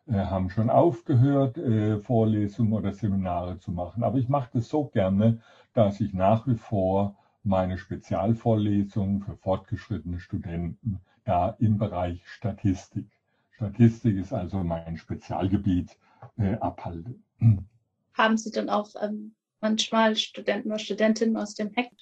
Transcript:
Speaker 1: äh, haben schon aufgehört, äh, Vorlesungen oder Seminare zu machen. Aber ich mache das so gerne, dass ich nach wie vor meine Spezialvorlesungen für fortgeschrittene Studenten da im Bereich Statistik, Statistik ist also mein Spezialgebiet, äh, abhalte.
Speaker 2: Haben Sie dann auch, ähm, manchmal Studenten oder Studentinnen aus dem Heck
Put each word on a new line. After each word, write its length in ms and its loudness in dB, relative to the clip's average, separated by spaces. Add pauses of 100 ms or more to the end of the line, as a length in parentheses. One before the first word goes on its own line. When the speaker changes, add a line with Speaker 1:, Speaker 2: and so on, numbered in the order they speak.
Speaker 1:
äh, 80 -2
haben 360 -2
schon 200 0
aufgehört, 840 4
äh, 420 0
Vorlesungen 760 0
oder 200 -2
Seminare 680 -4
zu 120 -12
machen. 320 -6
Aber 160 0
ich 100 0
mache 260 -2
das 140 -2
so 180 -2
gerne, 540 2 (320)
dass 280 2
ich 140 -2
nach 320 2
wie 100 2
vor 600 -2 (280)
meine 340 0
Spezialvorlesungen 1400 0
für 140 -10
fortgeschrittene 840 -6
Studenten 840 -6 (240)
da 260 0 (100)
im 180 4
Bereich 480 -4
Statistik, 800 -6 (480)
Statistik 600 2
ist 160 -6
also 320 -4
mein 320 -4
Spezialgebiet, 1000 -2 (420)
äh, 180 0
abhalte. 580 -8 (1000)
Speaker 2:
Haben 220 2
Sie 140 -8
dann 180 -4
auch, 200 -2 (120)
ähm, 340 -8 (260)
manchmal 560 2
Studenten 540 -4
oder 100 -4
Studentinnen 560 2
aus 180 -6
dem 200 -6
Heck 160 -4 (120)